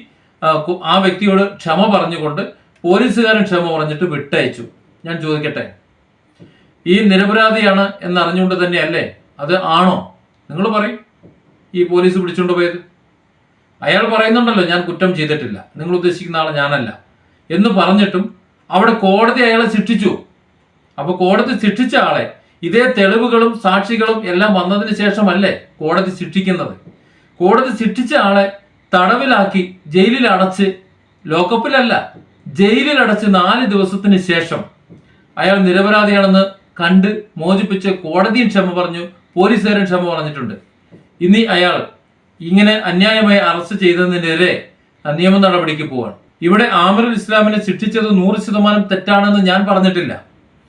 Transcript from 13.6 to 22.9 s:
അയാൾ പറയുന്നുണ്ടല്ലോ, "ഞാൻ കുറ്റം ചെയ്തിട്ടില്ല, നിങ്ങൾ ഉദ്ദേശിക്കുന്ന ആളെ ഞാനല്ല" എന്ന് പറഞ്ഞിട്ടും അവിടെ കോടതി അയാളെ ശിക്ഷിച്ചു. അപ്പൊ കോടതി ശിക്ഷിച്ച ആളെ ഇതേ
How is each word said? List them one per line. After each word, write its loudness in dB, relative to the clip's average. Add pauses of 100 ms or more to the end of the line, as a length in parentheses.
അയാൾ 0
പറയുന്നുണ്ടല്ലോ, 2
"ഞാൻ -2
കുറ്റം -2
ചെയ്തിട്ടില്ല, -6 (120)
നിങ്ങൾ -4
ഉദ്ദേശിക്കുന്ന -4
ആളെ -2
ഞാനല്ല" -4 (500)
എന്ന് 2
പറഞ്ഞിട്ടും 0 (360)
അവിടെ 2
കോടതി 2
അയാളെ 2
ശിക്ഷിച്ചു. 0 (800)
അപ്പൊ -4
കോടതി 0
ശിക്ഷിച്ച -2
ആളെ -2 (300)
ഇതേ 0